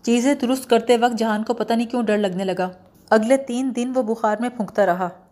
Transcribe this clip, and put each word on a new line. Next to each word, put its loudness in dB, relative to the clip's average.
چیزیں 2
درست -2
کرتے 4
وقت 0
جہان -2
کو -2
پتہ -4
نہیں 0
کیوں -2
ڈر 0
لگنے -2
لگا۔ -2
اگلے 4
تین -4
دن -4
وہ 0
بخار -2
میں -2
پھونکتا 0
رہا۔ 0